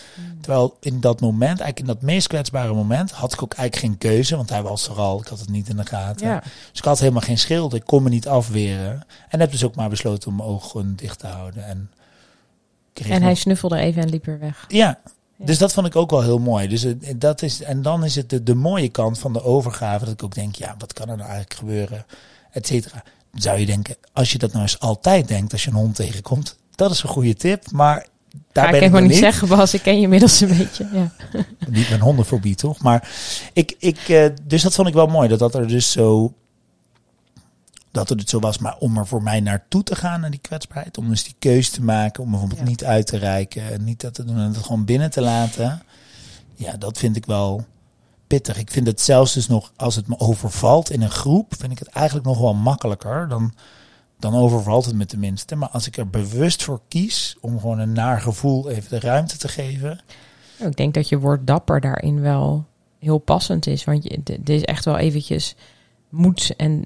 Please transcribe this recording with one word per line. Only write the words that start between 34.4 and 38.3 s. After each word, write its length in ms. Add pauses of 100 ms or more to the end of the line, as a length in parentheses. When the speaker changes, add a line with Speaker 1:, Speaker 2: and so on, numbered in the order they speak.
Speaker 2:
dus 180
dat 120
vond 140
ik 60
wel 140
mooi, 200
dat 120
dat 160
er 120
dus 240
zo, 420 (1600)
dat 180
het 200
zo 100